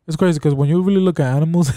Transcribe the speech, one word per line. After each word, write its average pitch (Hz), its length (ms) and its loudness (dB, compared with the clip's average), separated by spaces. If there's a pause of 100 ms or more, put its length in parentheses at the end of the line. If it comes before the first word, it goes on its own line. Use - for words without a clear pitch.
It's 160 80 -6
crazy 170 240 0
'cause 147 140 0
when 143 160 0
you 175 120 2
really 190 200 2
look 180 180 0
at 131 160 0
animals, 160 420 0